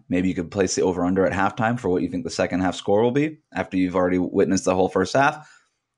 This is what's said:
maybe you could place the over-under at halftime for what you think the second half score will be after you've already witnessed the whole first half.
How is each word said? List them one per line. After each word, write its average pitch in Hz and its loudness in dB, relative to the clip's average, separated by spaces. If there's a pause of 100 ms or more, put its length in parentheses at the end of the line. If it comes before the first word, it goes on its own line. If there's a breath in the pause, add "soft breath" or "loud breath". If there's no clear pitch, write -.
maybe 92 0
you 87 0
could 82 -6
place 95 0
the - 0
over-under 90 2
at 78 0
halftime 107 -2
for 98 -4
what 90 0
you 90 -2
think 85 -6
the 82 -8
second 90 -2
half 92 0
score 104 0
will 120 2
be 151 -2 (140)
after 95 -4
you've 90 0
already 90 2
witnessed 90 0
the 90 2
whole 92 2
first - 0
half. 139 0 (500 loud breath)